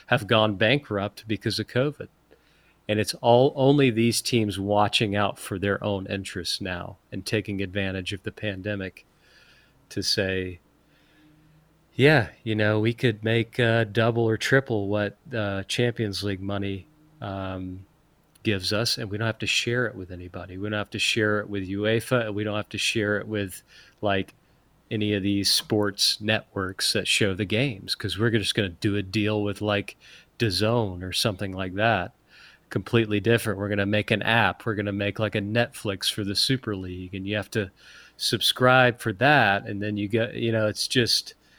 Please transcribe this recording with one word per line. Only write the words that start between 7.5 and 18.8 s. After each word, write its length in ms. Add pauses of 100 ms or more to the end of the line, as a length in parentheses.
advantage 520
of 100
the 80
pandemic 760 (840)
to 140
say, 560 (1400)
Yeah, 340 (140)
you 120
know, 240
we 140
could 300
make, 360
uh, 240
double 400
or 140
triple 500
what, 300 (180)
uh, 280
Champions 600
League 180
money, 460 (340)
um, 640 (580)
gives 300
us, 240